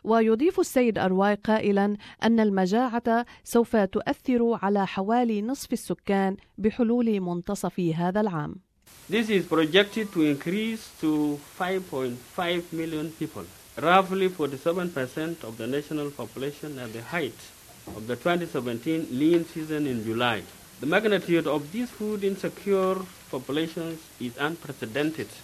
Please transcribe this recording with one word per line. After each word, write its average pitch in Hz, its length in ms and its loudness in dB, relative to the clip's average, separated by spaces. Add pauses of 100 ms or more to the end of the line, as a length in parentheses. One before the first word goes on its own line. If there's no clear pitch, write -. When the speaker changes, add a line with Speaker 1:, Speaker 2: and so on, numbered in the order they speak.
Speaker 1:
ويضيف 226 560 4
السيد 247 380 2
أرواي 190 380 4
قائلًا 208 640 2 (260)
أن 226 160 6
المجاعة 226 840 2 (180)
سوف 233 320 2
تؤثر 233 840 2
على 202 260 2
حوالي 220 540 0
نصف 247 320 -4
السكان 196 640 -2 (200)
بحلول 220 640 2
منتصف 180 580 -4
هذا 175 420 0
العام. 165 340 -4 (540)
Speaker 2:
This 220 200 0
is 190 160 4
projected 190 680 4
to 170 80 2
increase 190 800 -2
to 151 360 0 (220)
five 185 220 -2 (100)
point 127 260 -4 (200)
five 175 240 0 (100)
million 160 480 -4
people, 113 260 -8 (360)
roughly 185 480 4
forty-seven 170 600 -2
percent 160 540 -6
of 110 140 -10
the 113 100 -6
national 143 440 -4
population 139 680 -10
at 120 140 -10
the 113 80 -8
height 151 380 -6 (580)
of 110 100 -10
the 120 80 -2
twenty 175 300 0
seventeen 139 680 -4
lean 160 340 4
season 156 420 -4
in 117 180 -2
July. 113 340 0 (400)
The 139 160 -4
magnitude 180 520 2
of 147 260 -2
these 240 160 -4
food 214 340 -4
insecure 190 720 0 (340)
populations 160 680 -4 (240)
is 120 120 -6 (140)
unprecedented 143 840 -4 (140)